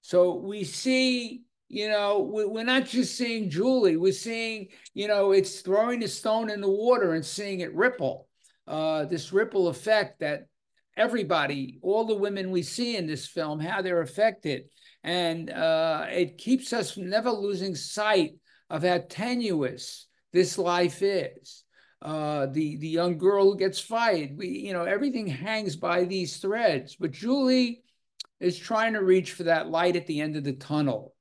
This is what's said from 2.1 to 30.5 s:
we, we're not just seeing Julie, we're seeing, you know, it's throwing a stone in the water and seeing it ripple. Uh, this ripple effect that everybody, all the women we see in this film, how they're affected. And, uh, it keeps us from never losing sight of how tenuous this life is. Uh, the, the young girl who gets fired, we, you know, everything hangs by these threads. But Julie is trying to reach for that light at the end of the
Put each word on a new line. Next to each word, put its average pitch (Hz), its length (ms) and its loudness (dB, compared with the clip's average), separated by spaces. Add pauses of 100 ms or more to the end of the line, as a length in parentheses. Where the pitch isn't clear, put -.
we, 214 240 -2
we're 220 200 -4
not 254 220 2
just - 300 -2
seeing 226 320 -2
Julie, 196 480 4
we're 185 160 2
seeing, 226 560 -6 (260)
you 202 140 -4
know, 202 240 4
it's 190 280 4
throwing 233 420 0
a 208 60 -4
stone 220 420 -2
in 208 100 -6
the 196 100 0
water 202 440 2
and 160 100 -2
seeing 196 360 -6
it 170 140 -8
ripple. 185 540 -2 (380)
Uh, 156 400 -2
this 160 260 -6
ripple 202 360 2
effect 214 520 0
that 147 260 -4 (500)
everybody, 151 840 0
all 208 220 2
the 220 100 0
women 196 360 -2
we 180 120 0
see 233 340 -4
in 180 100 -4
this 151 200 -6
film, 156 320 -6
how 180 220 -2
they're 180 220 0
affected. 156 600 -2 (380)
And, 165 480 -2
uh, 160 600 0
it 175 280 -2
keeps 254 340 0
us 220 200 -2
from 185 160 -8
never 220 220 0
losing 196 440 -4
sight 196 580 0 (360)
of 156 140 -4
how 180 260 4
tenuous 196 1000 -4 (260)
this 180 260 2
life 175 440 0
is. 190 640 -4 (360)
Uh, 151 460 -2
the, 147 300 -2
the 151 120 -8
young 170 300 0
girl 196 320 6
who 202 80 -2
gets 190 220 0
fired, 190 560 0
we, 185 120 -8
you 196 240 -6
know, 175 120 -2
everything 220 420 0
hangs 185 500 -4
by 180 280 2
these 180 320 -4
threads. 196 600 0
But 175 160 -4
Julie 254 680 2 (560)
is 180 200 0
trying 226 340 0
to 214 100 0
reach 185 300 4
for 175 120 -8
that 165 260 2
light 175 260 2
at 175 100 -4
the 147 140 -2
end 151 160 -4
of 147 80 -6
the 143 80 -2